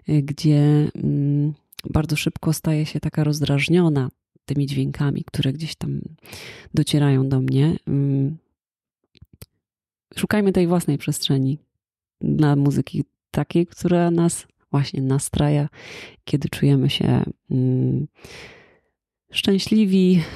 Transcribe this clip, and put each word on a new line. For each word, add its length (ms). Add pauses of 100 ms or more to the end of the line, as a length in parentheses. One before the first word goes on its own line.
e, 140
gdzie, 720
mm, 580 (360)
bardzo 260
szybko 380
staję 320
się 140
taka 240
rozdrażniona 840 (360)
tymi 200
dźwiękami, 580
które 300
gdzieś 220
tam 260 (720)
docierają 560
do 120
mnie. 360 (100)
Mm. 500 (1800)
Szukajmy 340
tej 160
własnej 300
przestrzeni 600 (640)
dla 340
muzyki 480 (280)
takiej, 360
która 440
nas 360 (240)
właśnie 300
nastraja, 680 (540)
kiedy 260
czujemy 400
się, 340 (280)
mm, 560 (1200)
szczęśliwi, 920 (140)